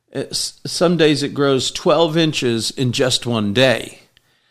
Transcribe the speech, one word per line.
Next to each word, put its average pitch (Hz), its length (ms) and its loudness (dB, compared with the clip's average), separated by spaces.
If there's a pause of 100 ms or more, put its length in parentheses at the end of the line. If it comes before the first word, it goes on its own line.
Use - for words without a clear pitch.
(100)
it, - 200 -8
s-, - 360 -8
some 175 300 0
days 151 260 4
it - 120 -6
grows 135 360 0
twelve 160 460 0
inches 131 560 0
in 127 200 -2
just 127 340 0
one 107 260 0
day. 127 480 0 (500)